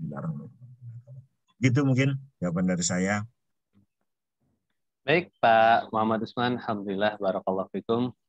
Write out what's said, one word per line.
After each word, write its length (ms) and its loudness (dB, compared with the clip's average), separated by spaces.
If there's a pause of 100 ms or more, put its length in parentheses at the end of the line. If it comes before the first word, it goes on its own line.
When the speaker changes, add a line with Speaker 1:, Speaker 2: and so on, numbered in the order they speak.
Speaker 1:
dilarang 320 -8
oleh 160 -14
Kementerian 480 -20
Agama. 240 -20 (400)
Gitu 240 4
mungkin 240 2 (320)
jawaban 240 -2
dari 160 0
saya. 400 -2 (1800)
Speaker 2:
Baik, 400 0
Pak 520 6
Muhammad 320 0
Usman, 360 -2
alhamdulillah, 560 -4
barakallahu 560 -4
fikum. 400 -2 (160)